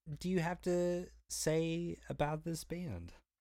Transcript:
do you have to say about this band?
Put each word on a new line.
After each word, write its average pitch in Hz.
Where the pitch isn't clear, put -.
do 180
you 180
have 170
to 175
say 165
about 151
this 170
band? 110